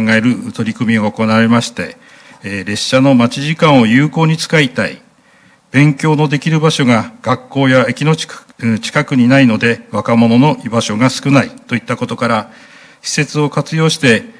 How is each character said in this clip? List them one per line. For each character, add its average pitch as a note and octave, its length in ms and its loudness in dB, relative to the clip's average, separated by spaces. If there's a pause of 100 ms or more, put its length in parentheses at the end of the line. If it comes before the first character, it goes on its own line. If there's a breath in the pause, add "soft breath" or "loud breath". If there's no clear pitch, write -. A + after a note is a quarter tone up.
(120)
え A2 100 2
る G#2 300 -2
取 A2 160 -6
り A2 60 -6
組 A2+ 200 -2
み A2 40 2
が G#2 120 -2
行 A2 160 -4
わ A2 120 2
れ A2+ 100 2
ま A#2+ 120 2
し - 100 -8
て、 - 280 -12 (460 loud breath)
え G2 180 -8
ー、 F2 40 -10
列 G#2 140 -6
車 C3 220 0
の C#3 120 4
待 A#2+ 280 2
ち D3 40 -6
時 D#3+ 100 -4
間 D3 220 4
を A#2 60 4
有 C3 240 2
効 D#3+ 180 0
に D#3 120 0
使 - 200 -2
い C3 120 0
た G#2 160 -4
い、 - 160 -12 (680 soft breath)
勉 D3 240 4
強 D#3 220 0
の D3+ 120 0
で C#3+ 100 -2
き E3 100 -4
る D#3+ 120 0
場 D#3+ 100 2
所 D3 160 -2
が A#2 340 0
学 B2 280 -6
校 C3+ 200 0
や B2+ 220 4
駅 D3 160 -4
の D#3+ 100 2
近 - 180 -12
く、 - 120 -20 (140)
う A2+ 140 -2
ん、 G#2+ 40 -4
近 D3 260 -4
く C#3 120 -2
に B2 120 4
な C3+ 120 4
い C3 60 6
の G#2+ 120 2
で、 A#2 320 -2
若 A2+ 260 -2
者 A#2 220 4
の C#3+ 260 4
居 A2+ 60 -8
場 A2+ 100 -2
所 G#2 160 -4
が B2+ 140 2
少 - 200 -4
な C3+ 140 4
い - 60 -12
と - 240 -12
い A#2 60 -2
っ - 20 -20
た B2 160 -8
こ B2 80 -6
と B2 100 -8
か A#2+ 120 -4
ら、 A2 220 -4 (520 loud breath)
施 - 100 -10
設 D3+ 260 -4
を D3 120 0
活 D#3+ 260 -6
用 D#3+ 140 2
し - 80 -6
て、 A#2 260 0 (160 loud breath)